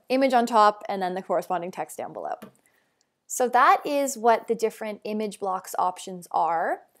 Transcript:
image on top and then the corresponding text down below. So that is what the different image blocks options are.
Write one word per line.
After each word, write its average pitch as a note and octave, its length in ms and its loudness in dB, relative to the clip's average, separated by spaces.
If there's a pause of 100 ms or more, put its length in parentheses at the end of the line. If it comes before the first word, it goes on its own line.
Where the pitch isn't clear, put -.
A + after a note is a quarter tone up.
image C4 240 2
on A#3+ 140 4
top G#3+ 420 4
and G3 140 -4
then F3+ 120 -4
the F#3 80 -6
corresponding F3+ 500 -2
text - 240 -10
down F3 160 -10
below. D#2+ 220 -8 (920)
So B3 220 -2
that C#4 360 4
is C#4+ 320 -2
what A3+ 300 2
the A#3 80 -2
different A3 480 -6
image G#3+ 380 -6
blocks F#3 360 -6
options F3+ 540 -4
are. F3 520 0 (180)